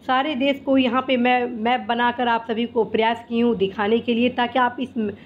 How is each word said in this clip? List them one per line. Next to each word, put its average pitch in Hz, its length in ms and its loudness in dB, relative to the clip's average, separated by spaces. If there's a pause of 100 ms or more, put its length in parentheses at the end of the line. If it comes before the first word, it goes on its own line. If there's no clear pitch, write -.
सारे 269 280 0
देश 277 300 0
को 269 120 4
यहाँ 254 240 2
पे 262 160 0
मैं 247 360 2
मैप 226 340 -2
बनाकर 240 400 0
आप 233 200 0
सभी 233 200 -2
को 233 180 0
प्रयास 220 440 -2
की 233 100 0
हूँ 233 180 2
दिखाने 202 420 0
के 240 140 -2
लिए, 240 180 2
ताकि 247 280 -2
आप 247 200 0
इस - 180 -6
म-, 214 140 -2 (140)